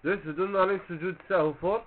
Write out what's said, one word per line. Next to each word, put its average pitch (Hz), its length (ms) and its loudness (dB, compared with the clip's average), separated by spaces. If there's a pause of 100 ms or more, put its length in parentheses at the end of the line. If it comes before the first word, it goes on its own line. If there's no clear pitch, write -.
Dus 180 220 -2
we 151 120 -8
doen 190 200 -2
alleen 190 320 2
sujud 170 420 -6
sahwi 156 300 2
voor 202 280 0